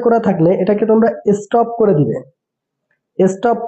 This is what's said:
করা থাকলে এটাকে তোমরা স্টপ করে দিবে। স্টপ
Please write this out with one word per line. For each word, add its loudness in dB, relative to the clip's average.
করা 2
থাকলে 2
এটাকে 0
তোমরা 4
স্টপ -2
করে 2
দিবে। -2
স্টপ 0